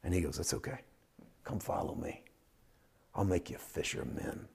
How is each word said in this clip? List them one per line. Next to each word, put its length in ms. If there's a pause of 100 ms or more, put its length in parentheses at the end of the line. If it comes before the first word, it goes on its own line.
And 80
he 100
goes, 180
"It's 160
okay. 240 (640)
Come 160
follow 340
me. 300 (880)
I'll 100
make 280
you 40
a 40
fisher 420
of 120
men. 420